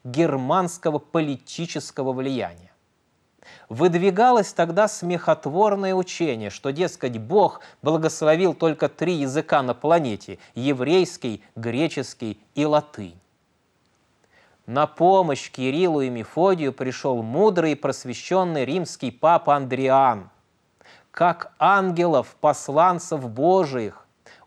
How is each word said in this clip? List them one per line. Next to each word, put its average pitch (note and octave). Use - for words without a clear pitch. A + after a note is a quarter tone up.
германского D3+
политического C#3+
влияния. A#2+
Выдвигалось F#3
тогда F3
смехотворное F#3+
учение, D3+
что, C#3
дескать, C3+
Бог E3
благословил D#3+
только D#3
три F3
языка C#3+
на B2
планете: C3+
еврейский, C3
греческий A#2
и D3
латынь. D3
На C#3+
помощь F3
Кириллу D3
и C3
Мефодию D3
пришел B2+
мудрый D#3+
и -
просвещенный D3
римский C#3
папа D#3+
Андриан. C3
Как -
ангелов, F3
посланцев D3+
Божиих, C3+